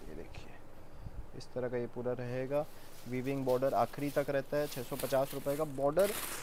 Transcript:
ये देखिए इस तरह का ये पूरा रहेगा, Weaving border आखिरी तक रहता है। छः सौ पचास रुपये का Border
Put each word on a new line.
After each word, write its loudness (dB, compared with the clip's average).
ये -8
देखिए -8
इस -8
तरह -2
का 0
ये 0
पूरा -2
रहेगा, -2
Weaving 0
border 4
आखिरी 2
तक 2
रहता 2
है। 2
छः -4
सौ -4
पचास 2
रुपये 0
का 0
Border 4